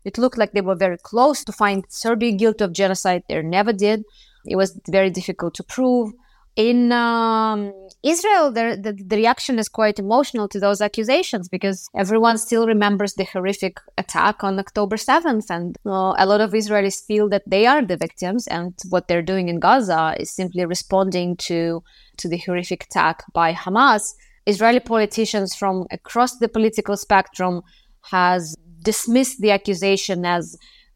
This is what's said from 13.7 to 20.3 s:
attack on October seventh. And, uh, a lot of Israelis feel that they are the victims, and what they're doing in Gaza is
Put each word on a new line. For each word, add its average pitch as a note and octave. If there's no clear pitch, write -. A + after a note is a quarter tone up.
attack F#3
on G3
October G#3
seventh. C#4
And, F3
uh, F#3+
a F#3+
lot G#3
of G#3+
Israelis G#3
feel G#3
that G3
they G3+
are C#4+
the F#3
victims, F3+
and F3
what F3+
they're F3
doing F#3
in E3+
Gaza F3
is -